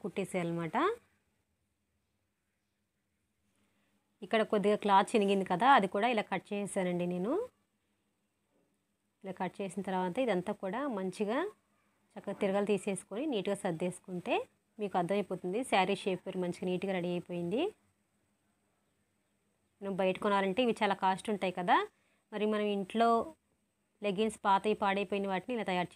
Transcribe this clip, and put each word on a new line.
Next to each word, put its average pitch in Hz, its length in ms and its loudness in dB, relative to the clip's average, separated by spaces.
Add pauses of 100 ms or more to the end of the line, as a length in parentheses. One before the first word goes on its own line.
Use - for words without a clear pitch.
కుట్టేసేయాలన్నమాట. 170 720 -4 (3500)
ఇక్కడ 220 160 2 (100)
కొద్దిగా 208 320 4
క్లాత్ 202 280 6
చినిగింది 196 400 4
కదా, 185 160 4 (100)
అది 196 180 4
కూడా 208 180 2
ఇలా 208 180 0
కట్ 185 200 -4
చేసేసానండి 180 600 -2
నేను. 185 220 -2 (1900)
ఇలా 190 180 -8
కట్ 180 180 -4
చేసిన 196 300 -6
తర్వాత 185 360 -2
ఇదంతా 190 260 0 (120)
కూడా 196 160 -6 (180)
మంచిగా 196 400 -2 (760)
చక్కగా 196 280 -10
తిరగలు 202 300 2
తీసేసుకొని 196 520 -2 (100)
నీట్గా 196 300 -2
సర్దేసుకుంటే 180 720 -4 (460)
మీకు 202 200 -4
అర్థమైపోతుంది. 196 600 -2 (100)
శారీ 196 320 4
షేప్ 180 220 -2 (200)
మంచిగా 180 260 -4
నీట్గా 185 260 -2
రెడీ 175 200 -2
అయిపోయింది. 175 440 -4 (2250)
మనం 196 200 -4
బయట 190 240 2
కొనాలంటే 196 400 2
ఇవి 220 160 2
చాలా 190 240 2
కాస్ట్ 190 280 0
ఉంటాయి 185 280 -2
కదా, 226 160 4 (540)
మరి 214 140 -2 (100)
మనం 208 120 0 (100)
ఇంట్లో 220 320 0 (960)
లెగ్గింగ్స్ 208 400 -2
పాతవి 202 360 4
పాడైపోయిన 196 500 0
వాటిని 185 240 -4
ఇలా 214 140 -4
తయారు 180 260 -2